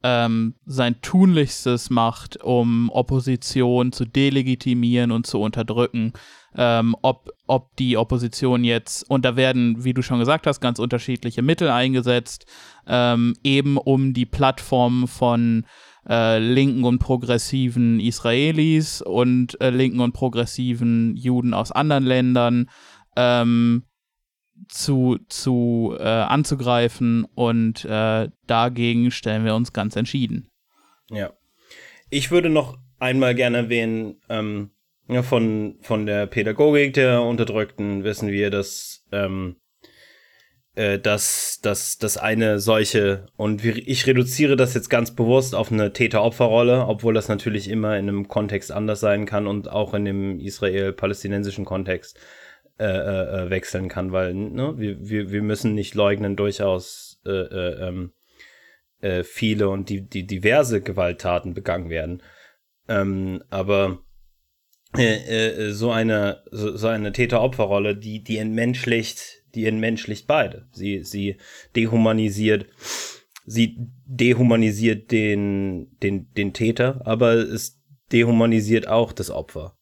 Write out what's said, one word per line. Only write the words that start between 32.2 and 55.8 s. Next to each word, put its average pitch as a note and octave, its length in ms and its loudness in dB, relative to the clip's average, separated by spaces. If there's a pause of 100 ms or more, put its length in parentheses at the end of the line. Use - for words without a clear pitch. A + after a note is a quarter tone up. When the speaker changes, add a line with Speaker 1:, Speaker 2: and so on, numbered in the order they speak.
Speaker 2:
würde E3+ 180 4
noch D3 280 0 (200)
einmal B2+ 380 2
gerne A#2+ 220 2
erwähnen, A2+ 600 -2 (120)
ähm, G#2 420 -6 (360)
ja, B2 160 0
von, A2 580 0
von G#2+ 240 -4
der G#2 220 -2
Pädagogik C#3 680 2
der B2+ 300 4
Unterdrückten G#2+ 800 -2
wissen G#2 260 -4
wir, G2+ 220 0
dass, - 600 -6
ähm, F#2+ 440 -4 (1200)
äh, G2+ 240 0
dass, - 640 -2
dass, - 340 -4
dass G#2+ 200 -4
eine A2 420 0
solche, G#2 680 2 (100)
und G#2+ 280 -2
wir, A2+ 120 0 (120)
ich C3 180 -2
reduziere C3 500 4
das B2+ 200 2
jetzt - 140 -4
ganz A#2 260 0
bewusst B2+ 400 2
auf A2 160 -2
eine G#2+ 220 0
Täter-Opfer-Rolle, A#2 920 4
obwohl A2 300 0
das G#2+ 120 0
natürlich G#2 420 -4
immer G#2+ 280 0
in G2 100 -2
einem G2+ 200 -2
Kontext G#2 440 -4
anders G#2 280 -4
sein G#2 260 0
kann G#2 220 -2
und G2+ 240 -4
auch G#2 240 -2
in G#2 100 0
dem G2 340 -4
israel-palästinensischen G2 1300 -4
Kontext, F#2 540 -8 (580)
äh, G#2+ 80 -4
äh, F#2+ 600 -4
äh, F2+ 40 -8
wechseln F#2 400 -4
kann, F#2 240 -6
weil, F#2 200 -2
ne, A#2+ 440 -6
wir, G#2 240 -6
wir, G2+ 300 -6
wir G#2 100 -2
müssen G#2+ 320 -2
nicht G#2 220 -6